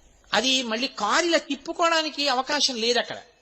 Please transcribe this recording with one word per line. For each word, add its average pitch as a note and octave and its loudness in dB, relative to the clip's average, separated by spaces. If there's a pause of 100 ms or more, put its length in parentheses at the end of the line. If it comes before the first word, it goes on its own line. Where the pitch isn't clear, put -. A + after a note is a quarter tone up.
(340)
అది C4 2
మళ్ళీ A#3 -2
కారు C4 0
ఇలా E4 4
తిప్పుకోవడానికి D#4 -2
అవకాశం C4 0
లేదు A#3 2
అక్కడ. A#2+ -4 (240)